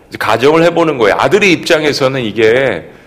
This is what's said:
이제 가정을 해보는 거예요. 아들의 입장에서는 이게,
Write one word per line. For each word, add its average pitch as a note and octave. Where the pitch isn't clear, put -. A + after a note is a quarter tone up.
이제 -
가정을 C3+
해보는 D#3+
거예요. G2+
아들의 F3+
입장에서는 C#3
이게, A2